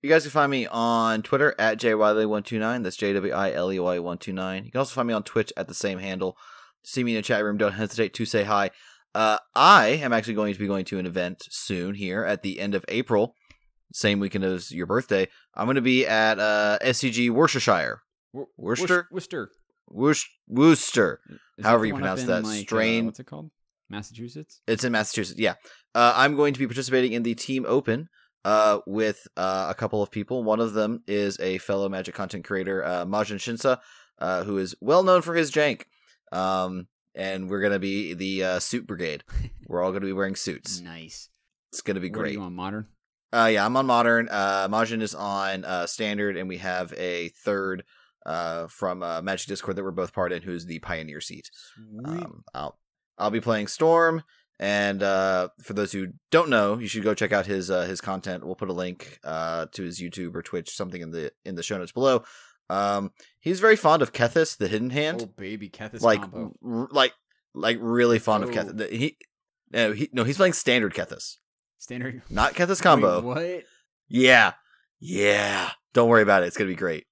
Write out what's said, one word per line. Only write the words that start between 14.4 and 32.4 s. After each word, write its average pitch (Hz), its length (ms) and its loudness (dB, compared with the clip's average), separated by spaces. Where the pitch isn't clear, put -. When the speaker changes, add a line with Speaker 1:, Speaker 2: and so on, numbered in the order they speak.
Speaker 1:
as 92 260 -4
your 85 140 -6
birthday. 98 420 0
I'm 107 100 -2
gonna 135 160 2
be 127 240 4
at, 110 320 2
uh, 104 440 2
S 127 180 0
C 131 100 0
G 120 220 2
Worcestershire. 113 720 2
Speaker 2:
Wor-, 135 220 -10
Speaker 1:
Worcester? 175 540 0
Speaker 2:
Worc-, - 20 -20
Worcester. 170 400 -10
Speaker 1:
Worc-, 139 360 2
Worcester. 120 800 4
Speaker 2:
Is - 120 -20
that 104 80 -12
Speaker 1:
However 117 180 6
Speaker 2:
the 110 40 0
Speaker 1:
you 101 80 -2
Speaker 2:
one 95 80 -4
up - 20 -2
Speaker 1:
pronounce - 40 -6
Speaker 2:
in, - 60 -4
Speaker 1:
that. 90 160 0
Speaker 2:
like, 107 160 -4
uh, - 20 -6
Speaker 1:
Strain. 113 460 0
Speaker 2:
what's 110 120 -10
it 127 60 -18
called? 156 240 -16
Massachusetts? 117 760 -16
Speaker 1:
It's 113 160 0
in 123 80 0
Massachusetts, 107 480 -2
yeah. 98 160 0
Uh, 120 200 6
I'm 139 200 4
going 143 180 2
to 127 60 -8
be 135 80 0
participating 123 460 0
in 120 100 -2
the 117 120 -2
Team 131 320 -4
Open, 131 420 0
uh, 107 400 4
with, 107 420 -2
uh, 95 320 0
a 95 40 -4
couple 107 300 -2
of - 80 -4
people. 117 320 -4
One 107 160 2
of 113 140 0
them 110 340 -2
is 101 320 -2
a 92 200 -2
fellow 98 300 -2
Magic 95 240 -8
content 95 320 -8